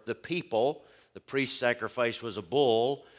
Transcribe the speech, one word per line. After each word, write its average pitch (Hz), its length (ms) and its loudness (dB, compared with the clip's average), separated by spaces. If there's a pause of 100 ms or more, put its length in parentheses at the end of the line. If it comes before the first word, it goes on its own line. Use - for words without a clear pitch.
the 113 100 -4
people. 151 680 -2 (280)
The - 60 -18
priest's 135 400 -2
sacrifice 120 640 0
was 110 160 -8
a 107 40 -4
bull. 123 640 2 (140)